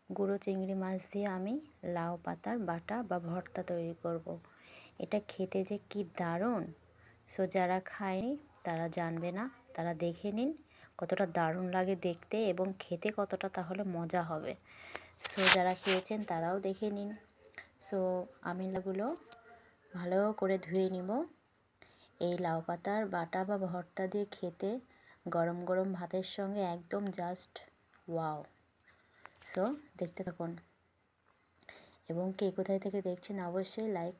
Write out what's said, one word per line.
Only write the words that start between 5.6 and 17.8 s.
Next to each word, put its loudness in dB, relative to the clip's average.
যে -2
কি -2
দারুণ! 2
So, 2
যারা 4
খায়নি -2
তারা 0
জানবে -2
না, -2
তারা 0
দেখে -2
নিন 2
কতটা 2
দারুণ 2
লাগে 4
দেখতে -2
এবং 2
খেতে -2
কতটা 0
তাহলে -2
মজা 0
হবে। -2
So, 2
যারা 6
খেয়েছেন 2
তারাও 0
দেখে -2
নিন। -4
So, -2